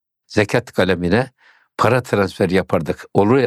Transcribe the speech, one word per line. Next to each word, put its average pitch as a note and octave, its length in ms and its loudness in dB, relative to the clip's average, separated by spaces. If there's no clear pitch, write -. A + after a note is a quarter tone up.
zekat - 460 -2
kalemine F#2 580 0
para B2 240 2
transfer G2 480 -2
yapardık. F2 540 -2
Olur, A#2+ 320 2